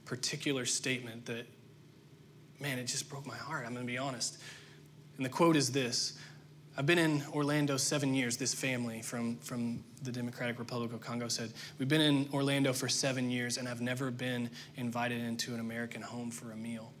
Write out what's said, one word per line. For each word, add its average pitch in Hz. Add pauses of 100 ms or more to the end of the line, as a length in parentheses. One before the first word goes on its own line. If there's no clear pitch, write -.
particular 135
statement 120
that, 117 (1120)
man, 139
it 123
just -
broke 139
my 117
heart, 147
I'm 117
gonna 123
be 123
honest. 127 (800)
And 131
the 127
quote 165
is 123
this: 127 (580)
"I've 143
been 175
in 156
Orlando 143
seven 135
years," 120
this 123
family 120
from, 117
from 117 (200)
the 127
Democratic 120
Republic 117
of 113
Congo 120
said, 113 (240)
"We've 131
been 156
in 139
Orlando 139
for 127
seven 127
years, 123
and 127
I've 120
never 127
been 120 (260)
invited 120
into 117
an 117
American 117
home 120
for 113
a 110
meal." 113